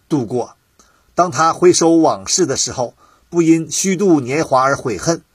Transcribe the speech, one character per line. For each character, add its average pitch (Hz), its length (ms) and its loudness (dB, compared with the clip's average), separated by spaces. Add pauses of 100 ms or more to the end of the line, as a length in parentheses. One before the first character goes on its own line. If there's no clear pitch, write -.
度 135 160 -2
过。 113 300 -6 (580)
当 175 160 0
他 156 240 0
回 180 180 4
首 165 260 2
往 113 300 0
事 175 200 0
的 131 100 -4
时 - 140 -6
候， 120 240 -6 (340)
不 170 140 0
因 160 260 2
虚 190 260 -2
度 170 260 2
年 135 220 -4
华 131 200 2
而 135 120 2
悔 117 220 -6
恨， 165 240 -4 (140)